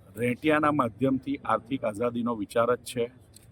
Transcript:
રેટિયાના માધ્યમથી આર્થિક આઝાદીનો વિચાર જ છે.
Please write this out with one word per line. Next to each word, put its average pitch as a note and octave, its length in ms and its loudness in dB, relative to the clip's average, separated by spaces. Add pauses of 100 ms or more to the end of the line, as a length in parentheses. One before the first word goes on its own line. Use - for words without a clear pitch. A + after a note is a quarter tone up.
(160)
રેટિયાના D3 560 2
માધ્યમથી C3+ 640 0
આર્થિક A2+ 480 -2
આઝાદીનો A#2+ 500 -2
વિચાર A#2 400 0
જ A#2+ 100 -6
છે. A#2+ 200 -4 (480)